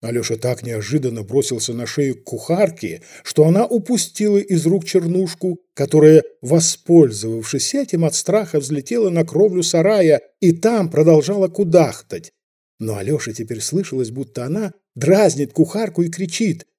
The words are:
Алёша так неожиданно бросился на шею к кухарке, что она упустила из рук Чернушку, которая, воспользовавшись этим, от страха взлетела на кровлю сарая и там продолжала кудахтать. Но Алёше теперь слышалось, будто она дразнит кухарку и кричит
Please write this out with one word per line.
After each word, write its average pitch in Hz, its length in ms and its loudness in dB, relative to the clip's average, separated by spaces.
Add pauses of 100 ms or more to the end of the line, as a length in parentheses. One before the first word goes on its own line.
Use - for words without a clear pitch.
Алёша 117 320 -4
так 123 260 -4
неожиданно 117 600 -4
бросился 120 500 -2
на 117 140 -8
шею 135 300 -4
к - 80 -20
кухарке, 117 760 -4 (220)
что - 240 2
она 190 180 4
упустила 208 720 -2
из 180 300 0
рук 170 180 0
Чернушку, 175 760 -2 (120)
которая, 156 500 6 (200)
воспользовавшись 127 1300 0
этим, 269 300 -2
от 151 100 -2
страха 180 460 -2
взлетела 151 480 -2
на 170 160 0
кровлю 180 380 0
сарая 170 580 2 (200)
и 175 120 4
там 190 380 0
продолжала 165 580 4
кудахтать. 165 840 0 (460)
Но 110 180 -6
Алёше 117 360 -6
теперь 113 280 -10
слышалось, 131 500 -4
будто 127 340 -10
она 185 300 -6 (200)
дразнит 147 600 2
кухарку 170 480 -2
и 170 80 -2
кричит 175 560 -6 (120)